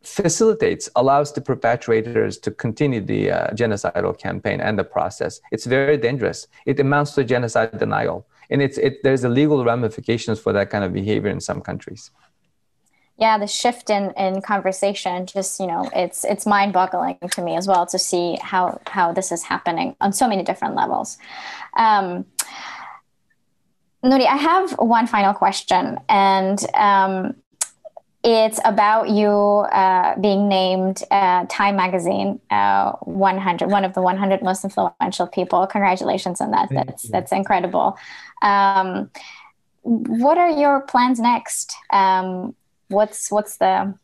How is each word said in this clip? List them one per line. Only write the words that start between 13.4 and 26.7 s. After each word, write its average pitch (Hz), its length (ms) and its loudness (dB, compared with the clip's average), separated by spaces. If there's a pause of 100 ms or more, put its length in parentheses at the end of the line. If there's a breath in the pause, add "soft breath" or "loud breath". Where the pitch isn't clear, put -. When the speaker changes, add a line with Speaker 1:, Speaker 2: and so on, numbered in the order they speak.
Speaker 2:
shift 240 440 -2
in, 202 220 0
in 190 280 -2
conversation, 190 840 -2
just, 190 340 -6
you 190 60 -4
know, 180 280 -4
it's, 180 300 -2
it's 202 220 -4
mind-boggling 185 720 0 (140)
to 185 100 -6
me 170 120 -4
as 180 140 -4
well 180 160 4
to 180 140 -6
see 175 420 -2
how, - 460 -2
how 175 260 0
this 190 180 -4
is 170 120 -6
happening 170 580 -4
on 196 140 0
so 254 120 2
many 196 160 0
different - 320 -4
levels. - 440 -4 (580 loud breath)
Um, 196 480 0 (1800 loud breath)
Nuri, 262 240 4
I 262 100 4
have 330 420 2
one 233 280 4
final 202 280 2
question, 185 640 0 (100)
and, 196 560 4 (100)